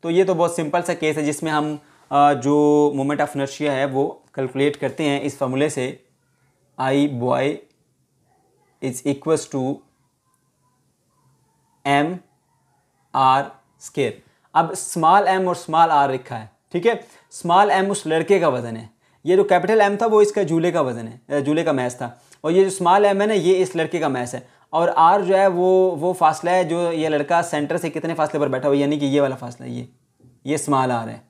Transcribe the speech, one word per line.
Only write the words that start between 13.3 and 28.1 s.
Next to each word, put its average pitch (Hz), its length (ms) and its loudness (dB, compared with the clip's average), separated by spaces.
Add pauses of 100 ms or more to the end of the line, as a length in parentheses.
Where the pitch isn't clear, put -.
स्क्वायर। - 400 -6 (340)
अब 165 200 0
स्मॉल 180 520 2
एम 190 200 0
और 175 80 -2
स्मॉल 165 340 0
आर 143 220 2
लिखा 127 240 -8
है, 110 140 -12 (240)
ठीक 175 120 -2
है, 233 140 2 (320)
स्मॉल 190 400 2
एम 196 200 0
उस 196 160 -6
लड़के 165 320 2
का 160 100 2
वजन 120 280 -6
है, 113 120 -16 (360)
ये 175 100 2
जो 196 80 4
कैपिटल 190 380 2
एम 202 160 2
था 233 80 0
वो 220 160 4
इसका 208 220 2
झूले 165 280 0
का 165 100 0
वजन 117 260 -4
है, 117 220 -16
अ, 143 100 -2
झूले 151 240 -2
का 156 100 0
मैस 123 220 -4
था, 123 240 -12 (240)
और 156 80 -2
ये 190 120 4
जो 190 60 2
स्मॉल 180 360 2
एम 202 160 2
है 208 60 2
ना 220 60 0
ये 185 220 2
इस 185 200 -2
लड़के 165 240 -2
का 151 100 0
मैस 123 260 -6
है, 123 120 -14 (260)
और 165 160 2
आर 170 320 4
जो 185 140 2
है 196 140 4
वो, 180 200 0 (220)
वो 170 220 -2
फासला 170 380 0
है 185 140 2
जो 170 260 -2
ये 160 180 -2
लड़का 143 340 0
सेंटर 147 340 -4
से 165 120 -4
कितने 151 240 -6